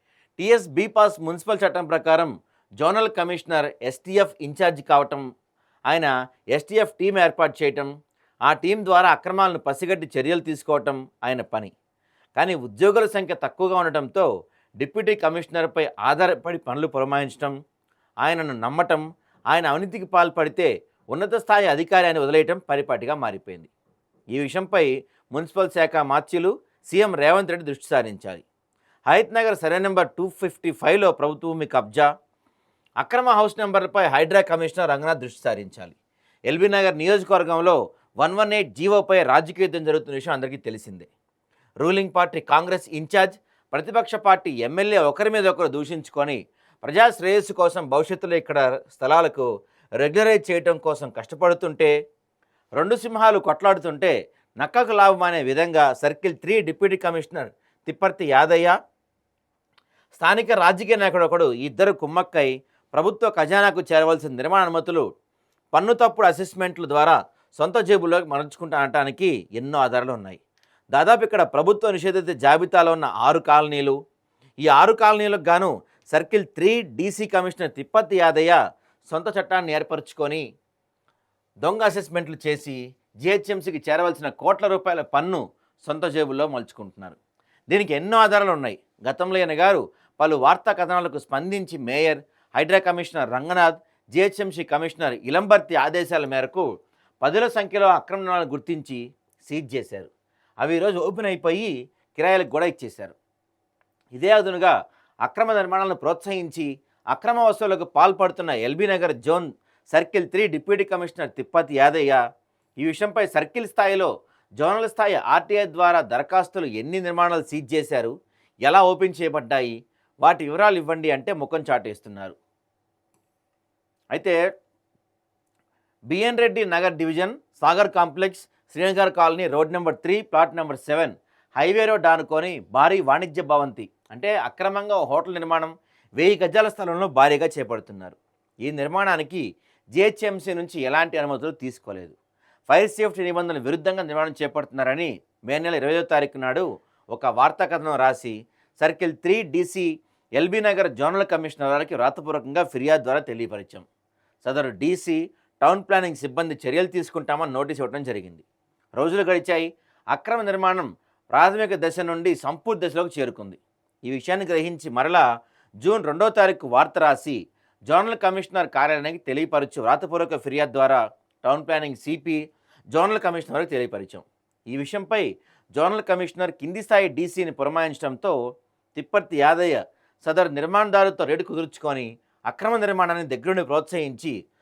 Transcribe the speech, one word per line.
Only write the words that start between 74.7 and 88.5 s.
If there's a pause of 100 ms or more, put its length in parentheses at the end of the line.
కాలనీలకు
గాను (260)
సర్కిల్
త్రీ
డీసీ
కమిషనర్
తిప్పత్తి
యాదయ్య (340)
సొంత
చట్టాన్ని
ఏర్పరచుకొని (1040)
దొంగ
అసెస్మెంట్లు (100)
చేసి (200)
జీహెచ్ఎంసీకి
చేరవలసిన
కోట్ల
రూపాయల
పన్ను (360)
సొంత
జేబుల్లో
మలుచుకుంటున్నారు. (540)
దీనికి
ఎన్నో
ఆధారాలు